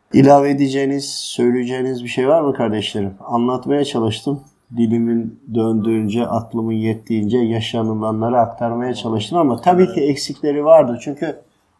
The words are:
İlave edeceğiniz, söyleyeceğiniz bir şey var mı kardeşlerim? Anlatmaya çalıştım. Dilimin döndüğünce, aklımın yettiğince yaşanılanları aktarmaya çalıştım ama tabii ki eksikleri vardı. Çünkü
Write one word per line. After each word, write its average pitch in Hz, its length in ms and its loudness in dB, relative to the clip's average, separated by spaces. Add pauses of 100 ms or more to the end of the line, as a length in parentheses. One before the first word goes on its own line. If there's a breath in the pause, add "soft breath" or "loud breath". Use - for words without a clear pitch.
(140)
İlave 143 360 8
edeceğiniz, 139 600 0
söyleyeceğiniz 123 920 -2
bir 120 60 -8
şey 127 180 -2
var 160 140 4
mı 143 120 0
kardeşlerim? 107 640 -4
Anlatmaya 127 680 -2
çalıştım. 131 580 -4 (340)
Dilimin 117 600 0 (140)
döndüğünce, 110 760 0
aklımın 113 460 -4
yettiğince 110 640 -2
yaşanılanları 113 1000 -2
aktarmaya 117 540 -2
çalıştım 113 440 -4
ama 135 240 0
tabii 180 320 4
ki 165 80 -2
eksikleri 143 640 -2
vardı. 147 360 6
Çünkü 147 380 -6 (400)